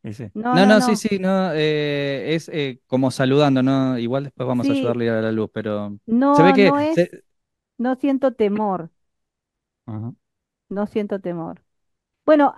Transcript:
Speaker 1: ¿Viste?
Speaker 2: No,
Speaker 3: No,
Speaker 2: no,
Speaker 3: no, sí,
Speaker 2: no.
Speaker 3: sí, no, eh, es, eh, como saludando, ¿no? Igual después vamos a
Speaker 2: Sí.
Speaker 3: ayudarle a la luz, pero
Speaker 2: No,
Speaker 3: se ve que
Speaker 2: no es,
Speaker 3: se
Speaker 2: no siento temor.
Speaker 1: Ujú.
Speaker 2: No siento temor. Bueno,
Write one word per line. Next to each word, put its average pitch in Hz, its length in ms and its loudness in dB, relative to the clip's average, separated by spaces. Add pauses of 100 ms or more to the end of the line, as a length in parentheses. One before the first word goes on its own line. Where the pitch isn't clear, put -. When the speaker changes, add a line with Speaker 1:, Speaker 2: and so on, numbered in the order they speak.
Speaker 1:
¿Viste? 110 300 -14
Speaker 2:
No, 226 180 -4
Speaker 3:
No, 196 140 4
Speaker 2:
no, - 20 6
Speaker 3:
no, 214 140 6
sí, 226 140 2
Speaker 2:
no. - 20 -4
Speaker 3:
sí, 208 220 -4
no, 185 340 -2
eh, 147 840 -2
es, 160 140 -6
eh, 139 380 -6
como 131 240 0
saludando, 135 520 2
¿no? 131 360 0
Igual 127 260 -4
después 131 220 -8
vamos 123 220 -2
a 277 40 0
Speaker 2:
Sí. - 0 -
Speaker 3:
ayudarle 120 360 -2
a 113 120 -2
la 110 100 -2
luz, 110 220 -2
pero 104 520 -6
Speaker 2:
No, 254 260 0
Speaker 3:
se 285 120 6
ve 285 100 6
que 277 200 6
Speaker 2:
no 285 60 0
es, 302 200 0
Speaker 3:
se - 240 -2 (540)
Speaker 2:
no 247 180 -2
siento 269 400 -2
temor. 202 560 -2 (960)
Speaker 1:
Ujú. 110 280 -10 (540)
Speaker 2:
No 202 180 -6
siento 208 340 -6
temor. 170 420 -10 (640)
Bueno, 294 320 4